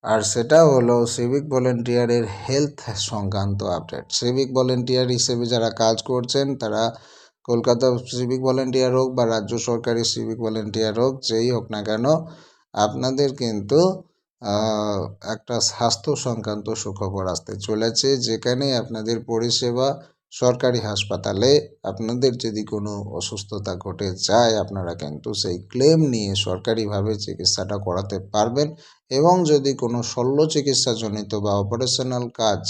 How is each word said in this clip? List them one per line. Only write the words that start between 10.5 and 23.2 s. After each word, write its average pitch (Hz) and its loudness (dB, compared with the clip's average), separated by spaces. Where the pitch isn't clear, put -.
হোক, 131 2
যেই 113 0
হোক 113 -2
না 107 -4
কেন, 110 -2
আপনাদের 131 2
কিন্তু, 113 0
আহ, 107 0
একটা 110 -6
স্বাস্থ্য - 0
সংক্রান্ত 113 -4
সুখবর 98 -4
আসতে 92 -6
চলেছে, 110 0
যেখানে 120 0
আপনাদের 113 -2
পরিষেবা 120 0
সরকারি 123 2
হাসপাতালে 104 0
আপনাদের 113 0
যদি 110 -4
কোনো 104 -6
অসুস্থতা 98 -8